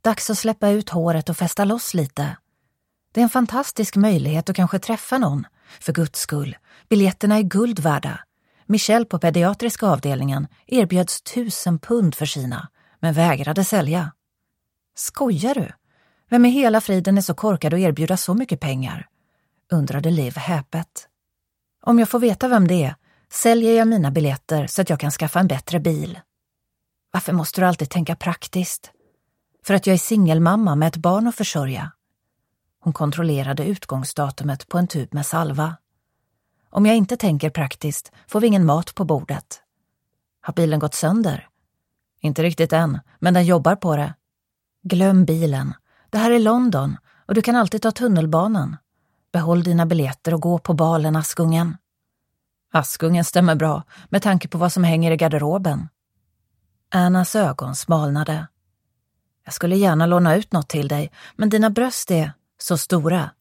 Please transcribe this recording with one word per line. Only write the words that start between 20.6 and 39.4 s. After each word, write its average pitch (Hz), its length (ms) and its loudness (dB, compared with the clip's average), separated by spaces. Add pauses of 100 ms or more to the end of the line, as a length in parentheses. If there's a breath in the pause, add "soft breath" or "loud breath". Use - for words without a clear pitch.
"Om 233 160 4
jag 226 100 4
får 247 100 -2
veta 233 300 0
vem 208 200 4
det 175 160 2
är, 135 100 -4 (360)
säljer 233 480 2
jag 226 100 4
mina 185 220 2
biljetter 147 560 -2
så - 160 -2
att - 80 -2
jag 151 100 0
kan 151 100 -2
skaffa 160 300 -2
en 185 80 4
bättre 147 320 -4
bil." 156 400 -4 (920)
"Varför - 200 -4
måste 170 280 -2
du 185 60 4
alltid 160 240 0
tänka 170 260 -4
praktiskt?" - 720 -6 (720)
"För 196 100 2
att 190 120 2
jag 190 80 4
är 180 40 4
singelmamma 175 760 2
med 156 140 2
ett 156 80 -4
barn 180 300 0
att 233 80 -2
försörja." 139 580 -6 (880)
Hon 165 120 -2
kontrollerade 147 720 -2
utgångsdatumet 139 1040 -6
på 175 100 -2
en 175 80 2
tub 143 280 -6
med 143 120 -4
salva. 160 500 -4 (920)
"Om 202 160 2
jag 220 100 4
inte 220 200 0
tänker 156 340 0
praktiskt - 640 -6 (140)
får 214 140 -2
vi 233 60 2
ingen 196 200 4
mat 156 280 0
på 196 100 -4
bordet." 151 580 -6 (760)